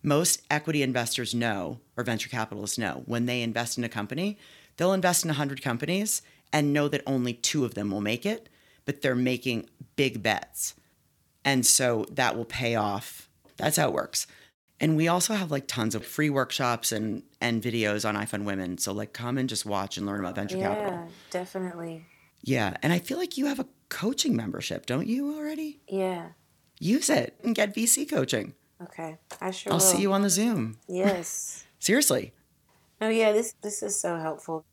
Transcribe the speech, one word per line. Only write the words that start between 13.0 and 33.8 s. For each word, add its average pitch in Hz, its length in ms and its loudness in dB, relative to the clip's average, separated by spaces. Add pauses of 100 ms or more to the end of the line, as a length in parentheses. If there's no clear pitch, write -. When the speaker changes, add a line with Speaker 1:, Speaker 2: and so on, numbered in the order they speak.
Speaker 1:
that's - 180 2
how 151 120 4
it - 40 0
works. - 340 -2 (540)
And 160 160 4
we 160 120 4
also 175 260 2
have, 190 160 -2
like, 139 160 -2
tons 110 300 0
of 107 100 -6
free 151 240 2
workshops 127 640 0
and, 107 320 -4 (160)
and 117 200 2
videos 107 480 2
on 107 60 0
iFund 104 300 -2
Women. 95 340 -2
So, - 140 -2
like, 104 200 -6
come 120 240 -4
and 131 120 0
just 110 180 -4
watch 98 320 -2
and 104 80 -2
learn 101 140 -2
about 90 160 -4
venture 104 200 -4
Speaker 2:
Yeah, 196 180 0
Speaker 1:
capital. 180 340 -4 (220)
Speaker 2:
definitely. 175 760 -6 (360)
Speaker 1:
Yeah. 117 400 0
And 156 100 2
I 175 80 2
feel 277 180 -6
like 359 180 -4
you 269 100 0
have 277 120 -2
a 262 80 -4 (220)
coaching 247 480 0
membership, - 500 -4
don't 139 220 -2
you 285 280 -2
already? 302 520 -8
Speaker 2:
Yeah. 185 400 -2 (500)
Speaker 1:
Use 233 320 2
it - 320 2
and 226 140 0
get 214 180 2
V 226 120 0
C 269 200 4
coaching. 131 480 0 (260)
Speaker 2:
Okay. 165 380 -12 (220)
I 180 100 -4
sure 190 220 -6
Speaker 1:
I'll 175 60 2
Speaker 2:
will. 190 60 4
Speaker 1:
see 185 160 4
you 196 120 4
on 196 100 4
the 202 80 4
Zoom. 175 560 0
Speaker 2:
Yes. 185 840 -2
Speaker 1:
<laughs> - 80 -20
Seriously. 226 520 4 (680)
Speaker 2:
Oh, 220 80 0
yeah. 220 240 4
This, 220 280 2
this 208 220 -6